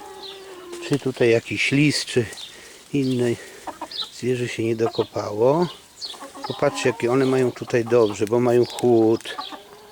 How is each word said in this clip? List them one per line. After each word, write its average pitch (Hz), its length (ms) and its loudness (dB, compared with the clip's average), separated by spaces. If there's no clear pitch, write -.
czy 143 100 0
tutaj 127 320 2
jakiś 113 420 0
lis, 143 320 2
czy 117 220 0
inne 127 380 0
zwierzę 120 360 -2
się 113 160 -4
nie 113 120 0
dokopało. 110 880 0
Popatrzcie, - 420 -2
jakie 120 240 0
one 135 140 4
mają 131 260 2
tutaj 117 320 -2
dobrze, 113 420 2
bo 117 140 2
mają 123 240 4
chłód. 113 720 2